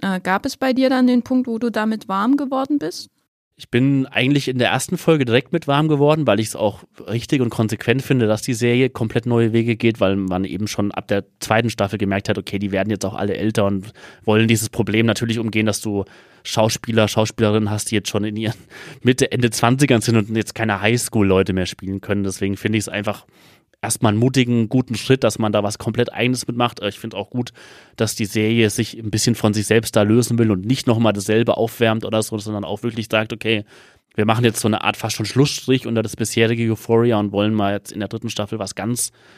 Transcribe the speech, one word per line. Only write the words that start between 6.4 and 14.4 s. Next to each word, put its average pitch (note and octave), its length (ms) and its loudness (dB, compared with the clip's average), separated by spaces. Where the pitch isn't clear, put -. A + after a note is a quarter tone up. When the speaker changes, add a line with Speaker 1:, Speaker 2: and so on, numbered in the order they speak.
Speaker 2:
ich's A2 140 -6
auch G2 260 -2
richtig A#2+ 320 -2
und A#2+ 80 2
konsequent A#2 540 0
finde, B2 240 2
dass G#2+ 160 0
die B2+ 100 -4
Serie A#2+ 380 2
komplett A#2 340 -4
neue A#2 300 2
Wege A#2 220 2
geht, A2+ 220 0
weil G2 160 2
man F#2+ 300 -2
eben F#2 240 -6
schon G2+ 240 -4
ab - 160 -10
der G2+ 160 0
zweiten A2+ 300 2
Staffel G2+ 280 -2
gemerkt G2 300 -2
hat, G#2 80 0
okay, G2 220 -6
die G2+ 120 -4
werden G2 200 0
jetzt G2 160 -2
auch G2 80 -6
alle G2+ 200 -4
älter G#2+ 300 0
und G2 300 -2
wollen A2 200 4